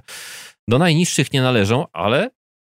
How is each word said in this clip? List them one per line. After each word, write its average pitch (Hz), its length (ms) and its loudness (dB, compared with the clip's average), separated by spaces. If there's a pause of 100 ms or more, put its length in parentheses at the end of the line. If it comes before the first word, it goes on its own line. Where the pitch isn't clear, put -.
(680)
do 123 100 4
najniższych 165 540 2
nie 135 80 0
należą, 123 520 2
ale 120 360 0 (460)